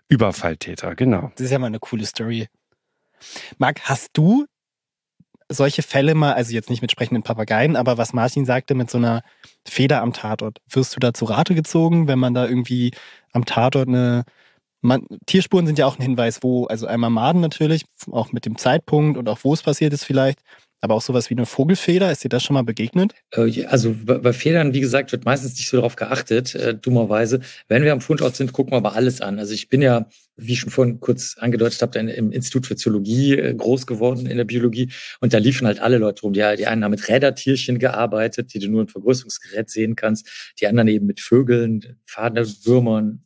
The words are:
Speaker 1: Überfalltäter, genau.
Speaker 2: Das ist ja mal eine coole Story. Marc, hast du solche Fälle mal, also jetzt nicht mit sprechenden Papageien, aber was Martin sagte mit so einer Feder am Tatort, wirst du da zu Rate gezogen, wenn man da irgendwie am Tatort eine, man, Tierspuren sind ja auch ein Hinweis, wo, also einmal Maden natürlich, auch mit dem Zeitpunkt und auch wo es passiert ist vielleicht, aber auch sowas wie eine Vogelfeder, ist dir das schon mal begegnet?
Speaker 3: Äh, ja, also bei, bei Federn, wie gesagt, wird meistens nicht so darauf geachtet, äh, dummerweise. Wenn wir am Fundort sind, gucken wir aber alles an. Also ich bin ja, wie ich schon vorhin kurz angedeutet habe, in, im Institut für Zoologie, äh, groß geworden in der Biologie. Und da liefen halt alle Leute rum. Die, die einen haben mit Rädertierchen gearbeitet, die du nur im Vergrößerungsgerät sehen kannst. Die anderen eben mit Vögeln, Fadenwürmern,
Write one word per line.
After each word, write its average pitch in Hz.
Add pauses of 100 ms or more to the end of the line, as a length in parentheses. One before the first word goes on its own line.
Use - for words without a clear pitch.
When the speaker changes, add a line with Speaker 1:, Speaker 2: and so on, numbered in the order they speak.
Speaker 1:
Überfalltäter, 87
genau. 107
Speaker 2:
Das 127
ist 123
ja 135
mal 127
eine 110
coole 107
Story. 113 (1120)
Marc, 135
hast -
du 214 (1000)
solche 143
Fälle 143
mal, 147
also 117
jetzt 113
nicht 120
mit 120
sprechenden 120
Papageien, 113
aber 123
was 113
Martin 127
sagte 127
mit 127
so 123
einer 117 (460)
Feder 135
am 117
Tatort, 110 (100)
wirst -
du -
da 123
zu -
Rate 127
gezogen, 165
wenn 135
man 127
da 123
irgendwie 123 (400)
am 120
Tatort 127
eine, 123 (580)
man, 123 (220)
Tierspuren 180
sind 151
ja 147
auch 135
ein -
Hinweis, 123
wo, 123
also 113
einmal 117
Maden 135
natürlich, 156 (240)
auch 117
mit 120
dem 110
Zeitpunkt 151
und 117
auch 104
wo 139
es 160
passiert 151
ist 139
vielleicht, 135 (420)
aber 113
auch 110
sowas 123
wie -
eine 123
Vogelfeder, 180
ist -
dir 127
das 123
schon -
mal 131
begegnet? 117 (220)
Speaker 3:
Äh, 117
ja, 117
also 113 (100)
bei, 127
bei 123
Federn, 156
wie 135
gesagt, 135
wird -
meistens 127
nicht -
so 127
darauf 120
geachtet, 120
äh, 117
dummerweise. 113 (280)
Wenn 123
wir 151
am 127
Fundort 135
sind, 131
gucken 135
wir 127
aber 101
alles 123
an. 101
Also 104
ich -
bin 135
ja, 120 (280)
wie 117
ich 123
schon -
vorhin 123
kurz -
angedeutet 117
habe, 117
in, 110
im 113
Institut 127
für 107
Zoologie, 113
äh, 123
groß 127
geworden 123
in 123
der 120
Biologie. 120 (300)
Und 120
da 110
liefen 127
halt 104
alle 123
Leute 107
rum. 101
Die, 104 (100)
die 101
einen 113
haben 104
mit 104
Rädertierchen 127
gearbeitet, 113
die 107
du 98
nur 110
im 107
Vergrößerungsgerät 113
sehen 110
kannst. -
Die -
anderen 113
eben 104
mit 98
Vögeln, 117
Fadenwürmern, 113